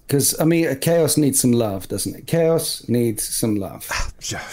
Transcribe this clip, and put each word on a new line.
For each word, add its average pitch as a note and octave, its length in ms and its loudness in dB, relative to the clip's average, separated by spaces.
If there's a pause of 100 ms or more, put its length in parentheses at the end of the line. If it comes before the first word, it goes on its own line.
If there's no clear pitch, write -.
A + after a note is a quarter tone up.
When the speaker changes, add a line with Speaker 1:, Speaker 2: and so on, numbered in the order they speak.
Speaker 1:
'cause, - 320 0
I D#3+ 60 2
mean, E3 340 4
Chaos E3 380 2
needs C#3 240 2
some B2 100 4
love, G#2+ 380 0
doesn't G2+ 260 -6
it? - 120 -18
Chaos E3 600 0
needs A#2 360 0
some A2 320 -2
love. F#2+ 360 -8
Speaker 2:
<sighs> - 220 -6 (400)